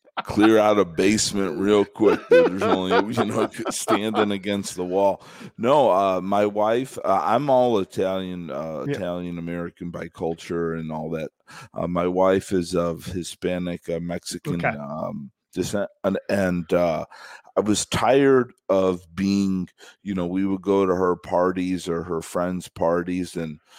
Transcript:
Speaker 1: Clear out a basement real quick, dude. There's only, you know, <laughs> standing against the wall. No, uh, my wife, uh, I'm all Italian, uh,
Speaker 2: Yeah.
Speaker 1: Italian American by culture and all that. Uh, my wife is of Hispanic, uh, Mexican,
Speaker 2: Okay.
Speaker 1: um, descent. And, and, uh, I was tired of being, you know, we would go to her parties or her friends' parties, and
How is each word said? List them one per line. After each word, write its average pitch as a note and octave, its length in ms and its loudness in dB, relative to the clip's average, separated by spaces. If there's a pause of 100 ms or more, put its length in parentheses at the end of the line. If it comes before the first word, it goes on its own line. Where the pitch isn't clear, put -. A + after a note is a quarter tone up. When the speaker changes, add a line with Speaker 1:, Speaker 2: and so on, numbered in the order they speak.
(240)
Speaker 1:
Clear A2 340 4
out G#2+ 220 4
a G2 40 4
basement F#2+ 720 0
real G2+ 280 4
quick, - 420 2
dude. B4 220 6
There's G2 180 -2
only, G2 480 0
you A#2 80 0
know, A2 240 0 (120)
<laughs> D3 100 -6
standing G#2+ 600 -2
against G2+ 440 -4
the F2+ 80 -6
wall. F#2+ 400 2 (340)
No, B2+ 340 4
uh, F#2+ 300 2
my G2+ 240 2
wife, A2 600 -2
uh, F#2+ 180 2
I'm B2 260 0
all B2 300 4
Italian, F#2 720 -4
uh, D2+ 340 -8
Speaker 2:
Yeah. C#3 100 -4
Speaker 1:
Italian F2 420 -6
American F2 520 -8
by E2+ 200 -10
culture E2+ 640 -4
and D#2+ 180 -8
all D#2 200 -8
that. D#2 180 -6 (440)
Uh, E2+ 140 -4
my F2 200 0
wife F#2 440 2
is F2+ 240 0
of E2+ 300 -2
Hispanic, F2+ 840 -6
uh, E2 120 -4
Mexican, F2 640 -6
Speaker 2:
Okay. A#2+ 100 0
Speaker 1:
um, E2+ 560 -10 (220)
descent. G#2 360 -4 (140)
And, F#2+ 160 -2 (100)
and, F#2 440 0
uh, E2 320 2 (500)
I G2 60 4
was G#2 240 0
tired C3 680 4 (160)
of F#2 460 0
being, G2 540 0 (340)
you G2+ 100 -6
know, F2+ 140 -2
we F#2 180 -2
would F#2+ 160 -2
go G2 240 2
to F#2 100 2
her F2+ 200 2
parties F2+ 720 0
or E2+ 160 -4
her E2+ 180 -4
friends' F2+ 460 -4
parties, F2 680 -2
and D#2 240 -8 (200)